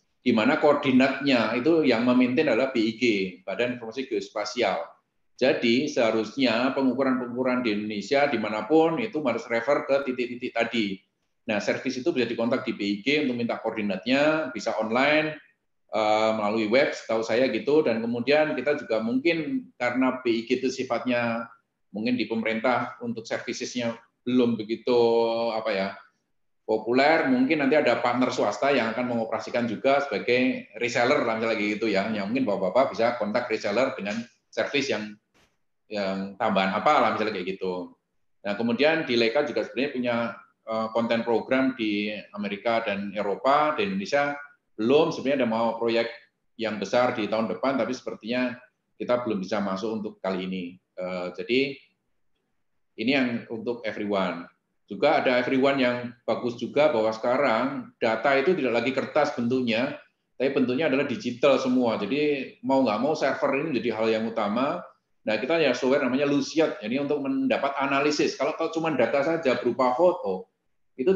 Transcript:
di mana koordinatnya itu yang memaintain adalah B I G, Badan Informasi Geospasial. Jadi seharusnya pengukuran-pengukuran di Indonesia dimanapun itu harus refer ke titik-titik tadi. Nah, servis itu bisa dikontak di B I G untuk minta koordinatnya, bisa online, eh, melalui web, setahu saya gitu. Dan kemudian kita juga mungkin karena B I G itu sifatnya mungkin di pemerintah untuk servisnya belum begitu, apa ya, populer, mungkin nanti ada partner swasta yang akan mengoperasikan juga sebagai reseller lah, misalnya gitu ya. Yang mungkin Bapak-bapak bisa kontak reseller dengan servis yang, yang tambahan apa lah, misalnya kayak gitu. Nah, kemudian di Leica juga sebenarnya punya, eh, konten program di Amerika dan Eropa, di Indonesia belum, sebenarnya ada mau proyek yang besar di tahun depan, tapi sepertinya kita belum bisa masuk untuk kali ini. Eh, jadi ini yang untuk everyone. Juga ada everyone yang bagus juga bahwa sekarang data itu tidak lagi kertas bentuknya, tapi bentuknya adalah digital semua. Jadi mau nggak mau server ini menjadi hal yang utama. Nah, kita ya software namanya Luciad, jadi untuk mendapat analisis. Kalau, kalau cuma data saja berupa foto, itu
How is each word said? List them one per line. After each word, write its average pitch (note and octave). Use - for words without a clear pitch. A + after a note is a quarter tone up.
di -
mana B2
koordinatnya C3
itu D3+
yang A#2+
memaintain B2+
adalah B2+
B A#2
I A2+
G, -
Badan A#2+
Informasi A2+
Geospasial. G#2
Jadi C3+
seharusnya A#2
pengukuran-pengukuran B2
di G#2
Indonesia G#2+
dimanapun A#2+
itu C3
harus A2+
refer C#3
ke C3+
titik-titik A#2+
tadi. A2+
Nah, G#2+
servis B2+
itu C3
bisa A#2+
dikontak A#2+
di G2+
B -
I G2+
G -
untuk A#2+
minta A2+
koordinatnya, B2+
bisa G#2
online, C#3+
eh, G#2+
melalui G#2+
web, C3
setahu A2+
saya A#2+
gitu. C#3
Dan A2+
kemudian C3+
kita C3+
juga A2
mungkin C3+
karena B2
B A#2+
I A2+
G B2
itu C3
sifatnya A#2+
mungkin A2+
di G#2
pemerintah A2+
untuk A2+
servisnya A#2
belum B2
begitu, A2
apa A2
ya, F#2+
populer, C3+
mungkin C3
nanti C#3
ada B2
partner B2
swasta B2
yang A2+
akan B2
mengoperasikan A2+
juga C3
sebagai B2
reseller B2
lah, A2+
misalnya A2+
gitu G#2
ya. G2
Yang G#2
mungkin B2+
Bapak-bapak G2
bisa A2
kontak G#2+
reseller A2
dengan G#2
servis -
yang, G#2+
yang G2
tambahan G2
apa C3
lah, A2+
misalnya G#2+
kayak F#2
gitu. F2+
Nah, G2+
kemudian C3+
di A#2+
Leica A#2
juga A2+
sebenarnya C#3
punya, B2
eh, A2
konten A#2
program B2+
di G#2
Amerika G#2
dan G2+
Eropa, C3
di G2+
Indonesia C#3+
belum, C#3+
sebenarnya C3+
ada A#2
mau A2+
proyek A#2
yang G#2+
besar A#2+
di G#2+
tahun A2
depan, C3+
tapi A2+
sepertinya B2
kita A#2+
belum G2+
bisa G#2
masuk G2+
untuk G#2
kali F#2+
ini. F#2
Eh, F2+
jadi A#2
ini A2
yang C3+
untuk A#2
everyone. F#2+
Juga C#3+
ada B2+
everyone C3+
yang B2
bagus A#2
juga C#3
bahwa A2
sekarang B2+
data B2+
itu C3+
tidak A#2+
lagi C3
kertas C#3
bentuknya, B2
tapi C3
bentuknya C3
adalah C3+
digital A#2+
semua. B2
Jadi C3+
mau C3
nggak G#2+
mau D3+
server C3+
ini D#3
menjadi A2+
hal A2+
yang A2
utama. A#2
Nah, G#2+
kita C#3+
ya D3
software C3+
namanya C3+
Luciad, C#3+
jadi A#2+
untuk C#3
mendapat C3+
analisis. C#3
Kalau, C#3+
kalau D#3+
cuma D#3+
data C3+
saja D#3
berupa B2
foto, G#2+
itu C3